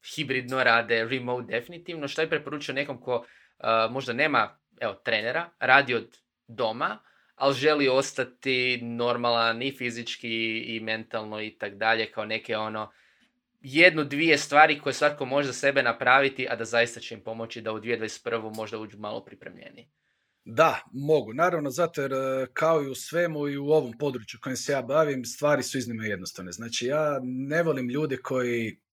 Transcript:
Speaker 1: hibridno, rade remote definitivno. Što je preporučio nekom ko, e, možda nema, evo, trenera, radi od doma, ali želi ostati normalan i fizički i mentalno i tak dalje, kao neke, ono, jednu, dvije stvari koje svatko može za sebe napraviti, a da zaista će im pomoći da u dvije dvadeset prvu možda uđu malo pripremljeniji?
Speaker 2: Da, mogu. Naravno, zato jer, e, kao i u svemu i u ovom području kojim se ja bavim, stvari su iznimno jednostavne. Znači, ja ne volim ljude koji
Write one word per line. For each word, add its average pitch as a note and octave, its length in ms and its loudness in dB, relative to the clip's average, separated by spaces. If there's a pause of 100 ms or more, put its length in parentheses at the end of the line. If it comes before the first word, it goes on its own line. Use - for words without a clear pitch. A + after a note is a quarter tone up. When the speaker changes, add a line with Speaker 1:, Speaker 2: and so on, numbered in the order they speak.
(140)
Speaker 1:
hibridno, B2+ 500 -2
rade A#2 400 4
remote B2 420 -4
definitivno. D3+ 600 -6
Što E3+ 120 -6
je D#3+ 100 0
preporučio D3 440 -4
nekom C#3 260 -4
ko, A#2+ 240 -2
e, - 680 0
možda B2 220 -4
nema, C3 460 2 (220)
evo, G#2+ 140 -2 (100)
trenera, A#2+ 460 -2 (100)
radi C3 340 6
od A2+ 240 -6 (300)
doma, B2 500 -2 (420)
ali C#3 140 4
želi C#3+ 340 4
ostati B2+ 920 0
normalan A#2 800 0
i C3+ 160 -4
fizički A2+ 800 -4 (180)
i G#2+ 40 -6
mentalno A2 640 -6
i G#2+ 160 -12
tak G2+ 160 -6
dalje, A2 380 0
kao A2 120 -6
neke, A2 320 -4
ono, G#2+ 340 -6 (720)
jednu, D#3 440 6
dvije D3 340 2
stvari D3 420 6
koje C#3 120 -2
svatko D3 320 0
može C#3 220 0
za B2+ 60 -4
sebe C#3 300 2
napraviti, B2+ 680 4
a A#2+ 60 -2
da A2+ 80 -4
zaista A#2 360 0
će - 140 -12
im G#2+ 100 -16
pomoći A2+ 360 -10
da A2 120 -6
u A2 80 -6
dvije A#2 160 -4
dvadeset A2 280 -8
prvu A2 300 -4
možda A2 240 -8
uđu G#2+ 200 -12
malo G#2+ 260 -8
pripremljeniji? - 640 -20 (560)
Speaker 2:
Da, C3+ 360 2 (120)
mogu. C#3 400 0
Naravno, D#3 380 0
zato E3 320 -2
jer, C3+ 100 -4
e, C3 400 -2
kao D#3+ 300 2
i C3+ 60 -6
u C3 60 -8
svemu D#3 540 -4
i C#3+ 80 -4
u C#3+ 100 -6
ovom C3+ 320 2
području B2 440 -6
kojim C3 140 -6
se - 160 -4
ja C3+ 100 0
bavim, C#3 420 2
stvari D3 380 0
su C3+ 160 -4
iznimno A2+ 260 -6
jednostavne. F#2 480 -8
Znači, A#2 340 -6
ja D3 360 0
ne C3+ 400 -2
volim C3+ 280 0
ljude C#3 260 -2
koji A#2+ 640 -2 (120)